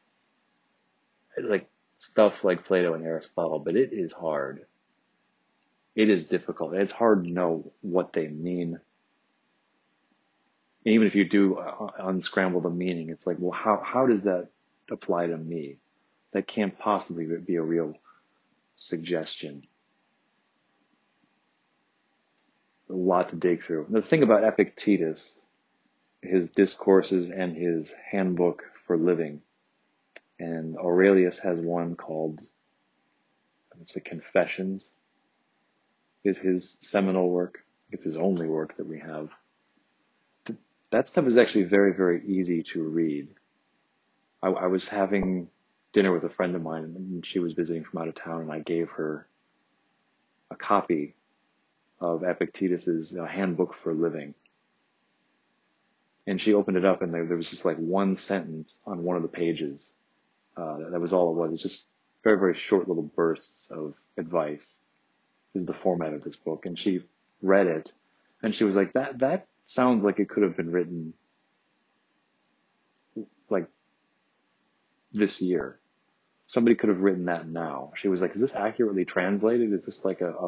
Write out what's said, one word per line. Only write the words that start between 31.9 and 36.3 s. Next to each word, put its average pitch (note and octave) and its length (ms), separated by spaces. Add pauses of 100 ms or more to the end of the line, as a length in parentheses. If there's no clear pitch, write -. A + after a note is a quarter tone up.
called, D#2 460 (1400)
it's E2+ 140
the - 80
Confessions, F#2+ 880 (1300)
is G2 140